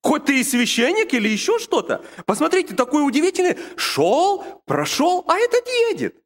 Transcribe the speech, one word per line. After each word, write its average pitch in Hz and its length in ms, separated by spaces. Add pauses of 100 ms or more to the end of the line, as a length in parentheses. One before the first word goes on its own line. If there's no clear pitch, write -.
Хоть 294 200
ты 269 160
и 240 40
священник 247 680
или 220 140
еще 285 300
что-то. - 460 (220)
Посмотрите, 311 480
такой 269 320
удивительный. 349 500 (200)
Шел, 302 680 (200)
прошел, 285 640
а 349 100
этот 480 280 (240)
едет. 120 360